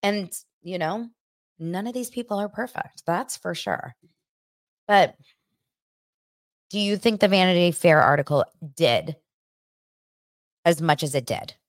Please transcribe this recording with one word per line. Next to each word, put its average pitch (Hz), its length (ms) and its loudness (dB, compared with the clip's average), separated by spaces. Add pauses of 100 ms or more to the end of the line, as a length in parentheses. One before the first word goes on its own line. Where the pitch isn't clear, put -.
And, 202 280 -4 (300)
you 180 160 -10
know, 196 320 -6 (500)
none 175 280 -6
of 247 60 -10
these 247 180 -8
people 233 280 -6
are 208 100 -4
perfect. - 560 -10
That's 180 300 -4
for 175 180 -8
sure. - 400 -8 (920)
But 196 280 4 (1500)
do 202 100 -6
you 202 160 0
think 214 240 0
the 208 80 4
Vanity 185 440 4
Fair 156 300 4
article 143 440 2 (300)
did 120 420 0 (1500)
as 165 180 2
much 160 220 2
as 139 100 -4
it 135 120 -2
did? - 300 -6 (140)